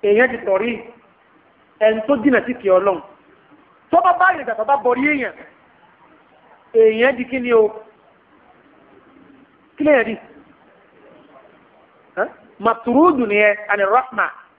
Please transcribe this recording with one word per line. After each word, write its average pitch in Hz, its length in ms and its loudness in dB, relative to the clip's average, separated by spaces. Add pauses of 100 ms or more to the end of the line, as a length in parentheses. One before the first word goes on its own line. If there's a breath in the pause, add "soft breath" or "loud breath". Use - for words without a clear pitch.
Èèyàn 214 280 2
ti 233 60 -10
tọ̀rí 208 340 -4 (1080)
ẹni 220 220 2
tó 269 120 0
jìnà 240 280 2
sí 254 100 -8
kì 196 160 -6
Ọlọ́run. 185 320 2 (880)
Tó 339 100 4
bá 359 120 2
bá 359 200 2
ìjà 262 220 -8
tó 214 80 -6
bá 269 140 0
borí 247 300 -2
èèyàn, 262 260 -4 (1400)
èèyàn 226 440 2
di 247 60 -6
kí 254 160 -8
ni 240 140 -4
o? 220 140 4 (2000)
Kí 302 60 -6
lèèyàn 277 220 2
di? 220 100 -8 (2000)
Hàn? 202 100 -4 (320)
Màtúrúdù 240 680 0
ni 208 100 -2
ẹ, 208 180 4 (140)
àní 202 180 -2
rahma. 208 460 -2 (280)